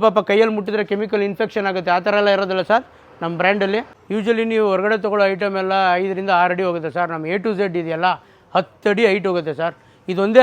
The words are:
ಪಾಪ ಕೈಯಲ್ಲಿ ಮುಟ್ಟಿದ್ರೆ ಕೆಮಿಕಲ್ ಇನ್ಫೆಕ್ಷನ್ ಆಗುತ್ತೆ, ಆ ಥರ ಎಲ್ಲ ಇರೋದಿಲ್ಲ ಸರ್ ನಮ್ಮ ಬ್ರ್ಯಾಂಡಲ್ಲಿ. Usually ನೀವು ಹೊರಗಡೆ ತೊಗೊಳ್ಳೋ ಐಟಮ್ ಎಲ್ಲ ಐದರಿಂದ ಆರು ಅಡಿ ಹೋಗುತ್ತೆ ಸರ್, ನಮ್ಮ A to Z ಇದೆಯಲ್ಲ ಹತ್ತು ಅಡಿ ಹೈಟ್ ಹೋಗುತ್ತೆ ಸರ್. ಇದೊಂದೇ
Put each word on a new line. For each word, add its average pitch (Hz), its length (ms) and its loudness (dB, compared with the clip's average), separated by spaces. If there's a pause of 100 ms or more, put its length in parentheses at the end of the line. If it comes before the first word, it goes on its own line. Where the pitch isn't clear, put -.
ಪಾಪ 214 160 4 (100)
ಕೈಯಲ್ಲಿ 220 280 4
ಮುಟ್ಟಿದ್ರೆ 208 340 -4
ಕೆಮಿಕಲ್ 208 380 -2
ಇನ್ಫೆಕ್ಷನ್ 202 420 -4
ಆಗುತ್ತೆ, 185 240 -4
ಆ 185 100 0
ಥರ 202 160 0
ಎಲ್ಲ 208 160 2
ಇರೋದಿಲ್ಲ 190 260 -2 (100)
ಸರ್ 247 120 2 (380)
ನಮ್ಮ 165 180 -4
ಬ್ರ್ಯಾಂಡಲ್ಲಿ. 196 400 0 (360)
Usually 220 340 0
ನೀವು 220 200 0
ಹೊರಗಡೆ 196 340 0
ತೊಗೊಳ್ಳೋ 208 280 2
ಐಟಮ್ 196 300 -4
ಎಲ್ಲ 190 120 -2 (280)
ಐದರಿಂದ 190 280 -4 (100)
ಆರು 180 140 2
ಅಡಿ 185 140 -2
ಹೋಗುತ್ತೆ 165 280 -4
ಸರ್, 175 180 -2
ನಮ್ಮ 160 200 -6
A - 100 -2
to 226 140 0
Z 185 240 -2
ಇದೆಯಲ್ಲ 165 260 -2 (480)
ಹತ್ತು - 360 -2
ಅಡಿ 202 180 2
ಹೈಟ್ 190 200 -2
ಹೋಗುತ್ತೆ 160 300 -4
ಸರ್. 165 140 -2 (380)
ಇದೊಂದೇ 202 300 4